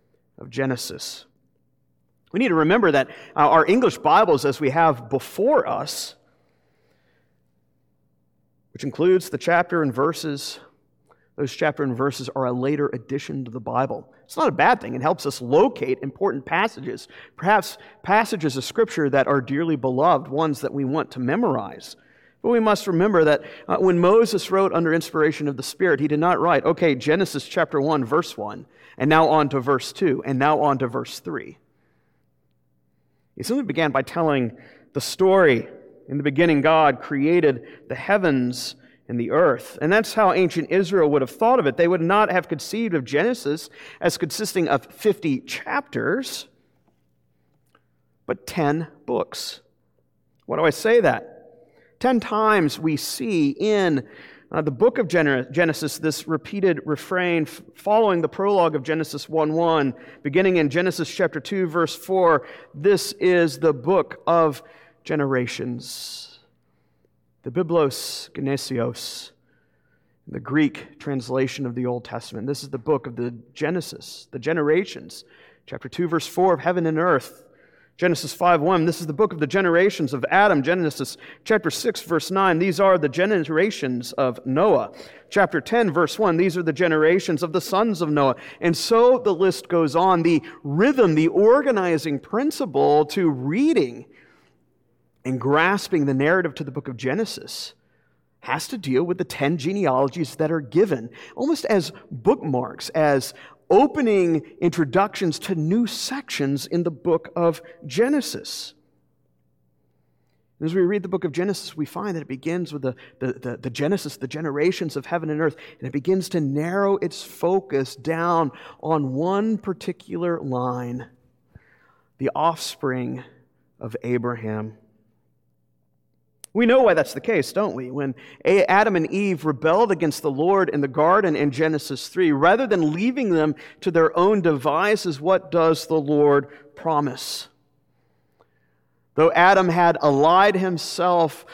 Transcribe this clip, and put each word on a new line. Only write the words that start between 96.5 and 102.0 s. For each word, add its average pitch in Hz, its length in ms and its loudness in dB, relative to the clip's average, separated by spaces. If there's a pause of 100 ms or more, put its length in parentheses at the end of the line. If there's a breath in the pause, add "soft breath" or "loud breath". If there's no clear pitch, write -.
to - 80 -8
the 139 80 -12
book 139 160 -12
of 127 100 -10
Genesis - 800 -8 (640)
has 135 300 -6
to 254 100 -10
deal 135 240 0
with 175 160 -4
the - 40 -2
ten - 360 -2
genealogies 143 800 -2
that 156 140 0
are 165 100 -2
given, 139 500 0 (240 loud breath)
almost 294 300 -2
as 190 260 0 (180 loud breath)